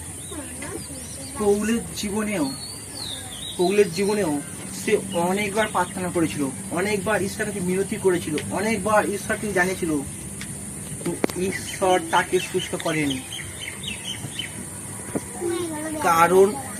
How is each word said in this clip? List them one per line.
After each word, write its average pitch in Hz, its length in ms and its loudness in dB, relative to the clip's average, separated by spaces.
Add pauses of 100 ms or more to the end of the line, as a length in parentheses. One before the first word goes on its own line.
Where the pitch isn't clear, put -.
(1400)
পৌলের 208 400 4 (180)
জীবনেও, 202 540 0 (1040)
পৌলের 185 360 6
জীবনেও 190 480 2 (440)
সে 214 120 4 (160)
অনেকবার 196 580 2
প্রার্থনা 180 380 0
করেছিল, 156 380 2 (240)
অনেকবার 196 500 2
ঈশ্বরের 202 320 -2
কাছে 190 120 -2
মিনতি 190 300 0
করেছিল, 175 400 2 (160)
অনেকবার 208 580 4
ঈশ্বরকে 208 440 -2
জানিয়েছিল, 180 360 2
কিন্তু - 1500 -4
ঈশ্বর 185 580 2 (120)
তাকে 180 280 4
সুস্থ - 360 -2
করেনি। 156 460 0 (2750)
কারণ 180 500 8 (260)